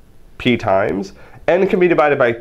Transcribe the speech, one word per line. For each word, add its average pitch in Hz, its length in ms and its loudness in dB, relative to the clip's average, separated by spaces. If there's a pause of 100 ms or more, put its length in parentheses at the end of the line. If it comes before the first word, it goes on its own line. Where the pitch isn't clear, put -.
(380)
P 123 200 0
times. 104 560 -2 (340)
N 185 200 2
can 190 120 -2
be 180 80 4
divided 151 300 2
by 123 240 2